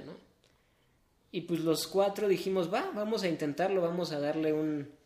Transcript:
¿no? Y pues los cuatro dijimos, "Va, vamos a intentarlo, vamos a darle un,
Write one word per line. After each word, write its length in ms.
¿no? 60
Y 80
pues 180
los 280
cuatro 400
dijimos, 440
"Va, 220
vamos 280
a 60
intentarlo, 520
vamos 320
a 80
darle 320
un, 380